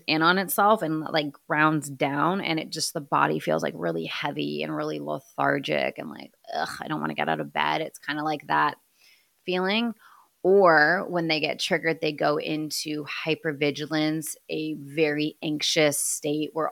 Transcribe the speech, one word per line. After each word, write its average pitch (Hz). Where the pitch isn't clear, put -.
in 160
on 175
itself 202
and, 156
like, 151
grounds 151
down, 147
and 160
it -
just, -
the 165
body 151
feels, 156
like, 151
really 165
heavy 143
and 156
really 151
lethargic 143
and, -
like, -
"Ugh, -
I -
don't 151
wanna 78
get 151
out 156
of 147
bed." 151
It's -
kinda 151
like 147
that 147
feeling. 196
Or 175
when 170
they 156
get 151
triggered, 165
they 156
go 147
into 151
hypervigilance, 151
a 156
very 151
anxious 151
state 151
where 156